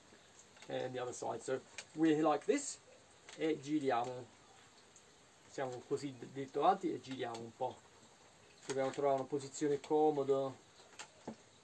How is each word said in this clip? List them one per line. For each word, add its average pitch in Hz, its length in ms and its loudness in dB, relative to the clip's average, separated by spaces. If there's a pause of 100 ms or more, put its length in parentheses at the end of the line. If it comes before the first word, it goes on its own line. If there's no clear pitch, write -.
(680)
And 127 240 -4
the 127 80 -4
other 123 120 -6
side, 117 300 -6
so 131 180 -2 (360)
we're 156 260 6
like 151 220 4
this, - 340 0 (580)
e 151 220 0
giriamo. 127 680 0 (1200)
Siamo 127 400 -8
così 139 280 -4
d-, - 160 -14
dritto 135 280 -6
avanti 170 340 4
e 127 60 -6
giriamo 120 400 -6
un 117 160 -12
po'. 127 200 -4 (920)
Dobbiamo 135 240 0
trovare 139 260 2
una 131 80 0
posizione 139 560 -2
comoda. 139 760 4 (1080)